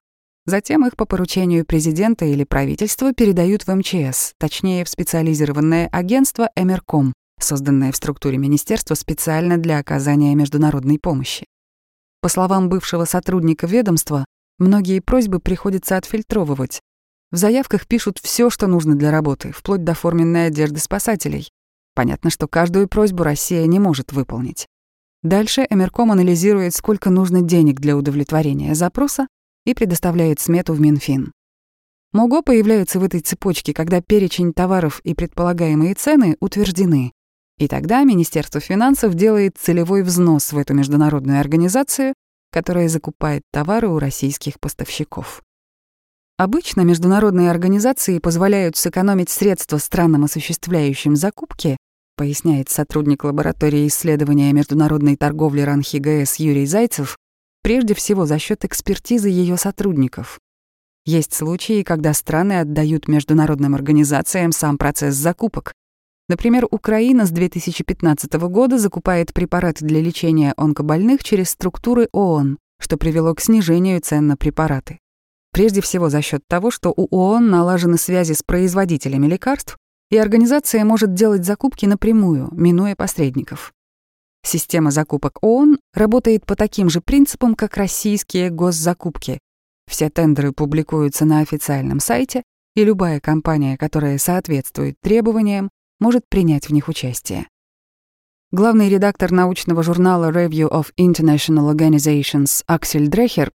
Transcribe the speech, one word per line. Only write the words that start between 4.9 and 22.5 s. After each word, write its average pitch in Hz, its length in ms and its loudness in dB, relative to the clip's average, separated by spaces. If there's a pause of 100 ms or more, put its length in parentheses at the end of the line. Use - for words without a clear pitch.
агентство 226 680 0
«Эмерком», 175 580 0 (260)
созданное 139 520 0
в 131 40 -6
структуре 139 420 -4
министерства 147 560 -2
специально 165 640 -2
для 160 220 -2
оказания 143 560 2
международной 147 640 2
помощи. 135 460 -6 (760)
По 175 80 -2
словам 185 400 0
бывшего 180 360 -2
сотрудника 175 600 0
ведомства, 165 600 0 (340)
многие 190 400 2
просьбы 208 400 0
приходится 190 580 -2
отфильтровывать. 185 840 -4 (520)
В 175 60 -6
заявках 214 500 0
пишут 220 340 -2
всё, 240 300 0
что - 160 -2
нужно 160 280 2
для 147 140 0
работы, 151 420 -2
вплоть 190 320 -4
до 165 120 0
форменной 170 520 0
одежды 151 320 -2
спасателей. 151 720 -4 (460)
Понятно, 135 340 -2
что 160 180 -4
каждую 175 400 0